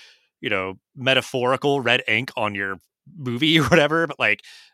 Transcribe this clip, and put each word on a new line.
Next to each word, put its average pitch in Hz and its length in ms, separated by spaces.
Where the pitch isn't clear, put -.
you 135 80
know, 95 260
metaphorical 131 840
red 120 260
ink 113 300
on 104 180
your 98 220
movie 147 420
<laughs> - 20
or 139 40
whatever. 156 420
But, 147 140
like, 107 220